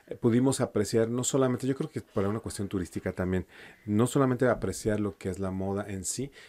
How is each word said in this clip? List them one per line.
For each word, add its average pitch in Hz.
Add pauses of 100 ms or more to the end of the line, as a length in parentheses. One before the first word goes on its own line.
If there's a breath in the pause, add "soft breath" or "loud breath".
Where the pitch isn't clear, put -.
eh, -
pudimos 123
apreciar 113
no 123
solamente, 127
yo 135
creo 156
que -
para 101
una 107
cuestión 101
turística 92
también, 92 (400 loud breath)
no 107
solamente 127
apreciar 107
lo 101
que -
es 90
la 95
moda 98
en 95
sí, 131 (160 loud breath)